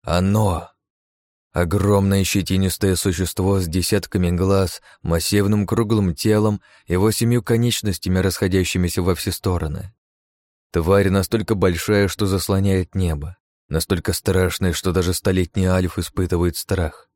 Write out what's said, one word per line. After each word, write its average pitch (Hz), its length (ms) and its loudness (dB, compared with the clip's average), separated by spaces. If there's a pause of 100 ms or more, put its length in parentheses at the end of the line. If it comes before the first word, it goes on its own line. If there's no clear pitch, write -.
Оно. 95 680 0 (800)
Огромное 98 720 2
щетинистое 95 720 0
существо 95 640 0
с 90 80 -2
десятками 90 600 0
глаз, 95 520 0 (200)
массивным 101 640 0
круглым 104 500 0
телом 107 460 0 (240)
и 87 100 -2
восемью 113 480 2
конечностями, 107 760 0
расходящимися 92 840 0
во 87 140 0
все - 160 -6
стороны. 87 640 -4 (760)
Тварь 95 380 2
настолько 98 460 0
большая, 98 520 0
что - 180 -2
заслоняет 95 680 0
небо, 82 440 -4 (320)
настолько 85 440 -2
страшная, 92 600 0
что - 180 -2
даже 90 220 0
столетний 92 520 0
Альф 92 320 0
испытывает 87 600 -2
страх. - 580 -4